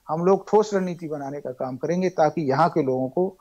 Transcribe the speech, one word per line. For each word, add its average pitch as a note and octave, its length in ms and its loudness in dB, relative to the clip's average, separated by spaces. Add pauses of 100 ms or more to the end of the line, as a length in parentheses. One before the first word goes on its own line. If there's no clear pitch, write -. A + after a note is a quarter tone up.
हम E3 160 -2
लोग F#3+ 240 2
ठोस G#3 240 4
रणनीति F3+ 340 -4
बनाने C#3+ 340 -8
का C3 100 -8
काम C3 260 -8
करेंगे, F3+ 320 -2
ताकि D#3 400 0
यहाँ D3+ 200 4
के D#3 140 0
लोगों C3 260 -2
को F#3 320 -4